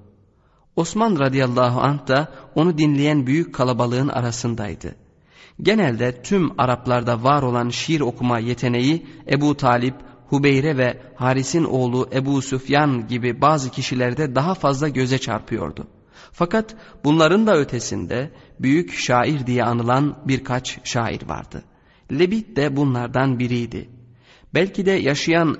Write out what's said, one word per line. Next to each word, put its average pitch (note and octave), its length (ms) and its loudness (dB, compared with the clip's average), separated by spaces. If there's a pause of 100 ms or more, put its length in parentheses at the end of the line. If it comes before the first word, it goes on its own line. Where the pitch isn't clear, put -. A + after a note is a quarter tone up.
(760)
Osman G#3 440 0
radıyallahu B2+ 640 2
anh C#3 260 0
da C#3 240 0 (240)
onu D#3+ 220 2
dinleyen D3 500 2
büyük D3+ 280 0
kalabalığın B2 520 0
arasındaydı. A#2 880 -4 (680)
Genelde B2+ 600 0
tüm F3+ 400 0
Araplarda A#2+ 600 0
var C#3 200 2
olan A#2+ 260 0
şiir D3+ 320 -2
okuma B2 380 0
yeteneği B2 680 0 (260)
Ebu C#3+ 260 2
Talip, B2+ 380 2 (320)
Hubeyre C#3+ 500 2
ve B2 240 0 (140)
Haris'in C3+ 480 0
oğlu B2+ 500 0
Ebu C3+ 280 0
Süfyan C3 680 0
gibi A#2+ 340 -2
bazı C#3 280 2
kişilerde B2+ 680 -2
daha D3+ 180 0
fazla D3 360 0
göze B2+ 280 0
çarpıyordu. G#2+ 680 -6 (440)
Fakat A3 440 -2 (280)
bunların D#3+ 440 4
da G3 100 4
ötesinde A#2+ 720 -4 (280)
büyük D3+ 340 0
şair B2 540 0
diye B2 160 0
anılan A#2+ 640 0
birkaç B2+ 580 -4
şair A2+ 440 -4
vardı. - 360 -12 (480)
Lebit F#3 440 0
de C#3 200 0
bunlardan C3 640 0
biriydi. A#2+ 500 -4 (640)
Belki F#3+ 320 0
de F#3+ 60 2
yaşayan E3 680 2